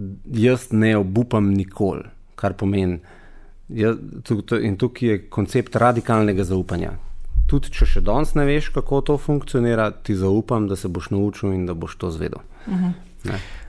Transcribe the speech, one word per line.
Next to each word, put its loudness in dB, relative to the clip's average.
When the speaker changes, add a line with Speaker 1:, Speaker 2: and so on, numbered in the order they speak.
Speaker 1:
jaz 2
ne 4
obupam 2
nikoli, -2
kar -4
pomeni, 0
jaz, 0
tu, -2
tu, -4
in 0
tukaj -2
je 2
koncept -2
radikalnega 2
zaupanja. -2
Tudi 2
če 4
še 8
danes 2
ne 4
veš, 2
kako 0
to 2
funkcionira, 0
ti -4
zaupam, 2
da -2
se -6
boš -6
naučil 0
in -2
da -4
boš -8
to -6
izvedel. -6
Speaker 2:
Mhm. -2
Speaker 1:
Ne. -6